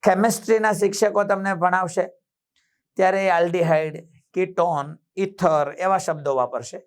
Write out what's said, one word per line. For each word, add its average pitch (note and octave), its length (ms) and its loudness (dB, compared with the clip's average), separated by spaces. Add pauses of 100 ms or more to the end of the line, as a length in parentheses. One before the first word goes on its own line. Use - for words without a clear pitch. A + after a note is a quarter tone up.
કેમેસ્ટ્રીના G#3+ 680 2
શિક્ષકો G3+ 500 0
તમને G3 300 -2
ભણાવશે F3+ 560 -2 (880)
ત્યારે F#3+ 340 2 (100)
aldehyde, D#3+ 600 0 (340)
ketone, E3+ 580 -2 (240)
ether D#3+ 580 0
એવા F#3+ 200 0
શબ્દો D3 380 -4
વાપરશે. B2 520 -4